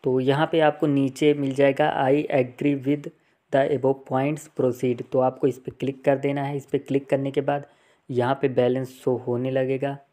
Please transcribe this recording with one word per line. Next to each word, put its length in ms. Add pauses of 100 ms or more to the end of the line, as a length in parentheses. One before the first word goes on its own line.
तो 160
यहाँ 320
पे 80
आपको 280
नीचे 460
मिल 200
जाएगा, 520
"I 200
agree 640
with 220 (460)
the 220
above 180 (160)
points, 380 (100)
proceed।" 520
तो 80
आपको 280
इस 100
पे 140
क्लिक 340
कर 120
देना 260
है। 140
इस 80
पे 140
क्लिक 300
करने 220
के 100
बाद 240 (460)
यहाँ 300
पे 60
बैलेंस 420
शो 280
होने 340
लगेगा 460 (160)